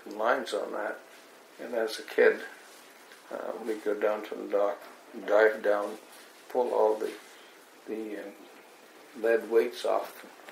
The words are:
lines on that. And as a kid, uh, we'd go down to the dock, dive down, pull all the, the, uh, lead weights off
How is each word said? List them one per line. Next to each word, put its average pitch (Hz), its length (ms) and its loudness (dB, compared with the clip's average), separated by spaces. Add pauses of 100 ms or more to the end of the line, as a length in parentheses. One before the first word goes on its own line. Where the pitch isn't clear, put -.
lines 113 460 0
on - 200 -4
that. 104 260 -6 (640)
And 120 120 -8
as 113 240 -2
a - 40 -12
kid, 113 380 4 (920)
uh, - 200 -8 (140)
we'd 107 180 -4
go 104 100 0
down 107 300 0
to - 100 -10
the 104 140 -8
dock, 101 300 0 (480)
dive 107 360 6
down, 104 280 2 (580)
pull 123 220 0
all 110 260 4
the, - 140 -4 (800)
the, 107 300 -8
uh, - 40 -8 (960)
lead 110 300 2
weights 117 340 2
off - 400 -2 (280)